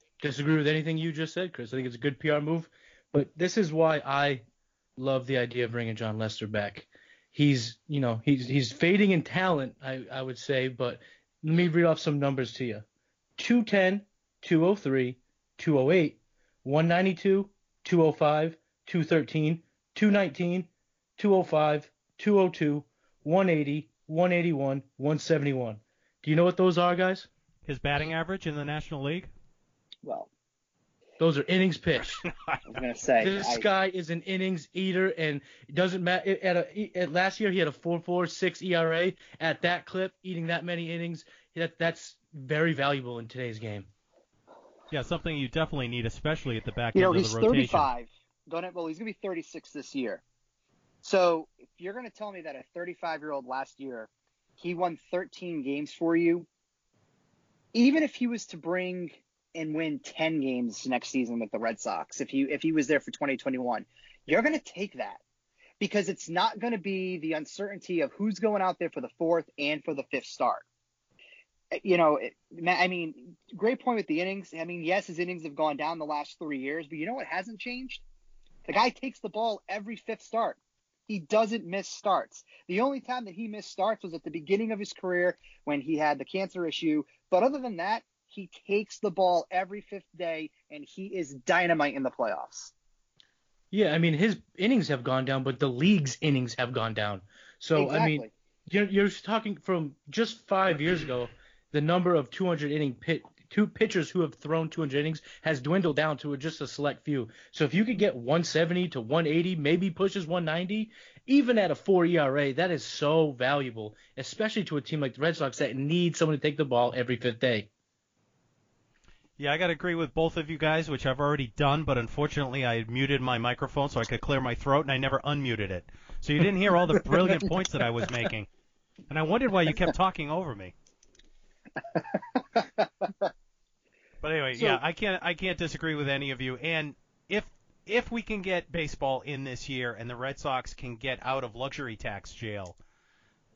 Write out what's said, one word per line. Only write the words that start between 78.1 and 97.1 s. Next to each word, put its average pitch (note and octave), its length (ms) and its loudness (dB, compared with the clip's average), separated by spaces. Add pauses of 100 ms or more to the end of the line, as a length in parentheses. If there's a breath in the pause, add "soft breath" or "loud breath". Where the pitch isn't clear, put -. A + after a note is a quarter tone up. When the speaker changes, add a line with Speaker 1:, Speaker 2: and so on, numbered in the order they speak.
Speaker 3:
The D#3+ 60 -6
guy A3+ 160 4
takes B3 300 -8
the A3+ 100 -10
ball G#3+ 380 -4
every G#3 280 -8
fifth - 260 -10
start. A3 360 -2 (500)
He G#3 100 -4
doesn't G#3+ 480 2
miss F#3 220 -4
starts. - 560 -2 (240 soft breath)
The F#3 140 0
only C4+ 200 0
time B3 240 -8
that F#3+ 80 -14
he A3 140 -10
missed G#3 240 -12
starts G#3 320 -2
was F3 100 -10
at E3 100 -10
the F3+ 60 -10
beginning G3 420 0
of G#3+ 60 -4
his G3+ 160 -8
career F3+ 460 0 (240 soft breath)
when D3 180 -2
he D3+ 160 -2
had D3 220 2
the C3 60 -8
cancer F#3 420 -4
issue. D3+ 360 0 (280 soft breath)
But G3+ 100 6
other C4+ 180 2
than A#3+ 180 -8
that, G3+ 260 -4 (240)
he F#3+ 240 -14 (160)
takes G3+ 320 -2
the G#3 100 -2
ball F3+ 400 2
every F#3+ 320 -4
fifth G3 240 -14 (100)
day, D#3+ 360 -6 (180)
and D3 180 -16
he F#3+ 200 -12
is E3 260 -6
dynamite E3 640 2
in C#3 80 -2
the B2+ 80 0
playoffs. F#2+ 600 -6 (1000 soft breath)
Speaker 1:
Yeah, F#3+ 200 2
I D#3 60 2
mean, E3 160 4
his F#3+ 240 2 (180)
innings G#3 340 2
have C3 140 0
gone C3 220 0
down, C3+ 160 0
but C3 160 -2
the C#3+ 100 2
league's C#3+ 540 2
innings C3 380 2
have B2 120 -2
gone A2+ 220 -2
down. G#2 280 -2 (360 soft breath)